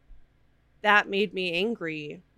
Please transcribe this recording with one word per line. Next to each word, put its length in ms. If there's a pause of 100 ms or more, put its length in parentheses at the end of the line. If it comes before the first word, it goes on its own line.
(800)
that 300
made 240
me 180
angry." 720 (160)